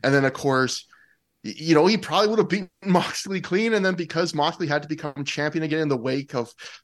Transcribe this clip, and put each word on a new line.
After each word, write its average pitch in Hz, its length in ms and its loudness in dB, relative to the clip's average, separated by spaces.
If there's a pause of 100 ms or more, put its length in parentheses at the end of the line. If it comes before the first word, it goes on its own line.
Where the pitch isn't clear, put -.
And 131 120 4
then, 139 100 4
of 135 80 2
course, 131 540 0 (580)
y-, 107 120 -10
you 160 180 2
know, 151 120 6
he 214 100 4
probably 190 320 0
would 220 120 0
have 156 80 2
beaten 185 280 -2
<laughs> - 80 -20
Moxley 190 560 0
clean. 220 340 0
And 196 100 2
then 185 100 2
because 170 400 -4
Moxley 156 320 0
had 147 160 0
to 147 60 -16
become 147 360 -8
champion 151 380 -4
again 156 180 0
in 156 80 0
the 139 80 2
wake 131 380 -4
of 120 180 -4 (320)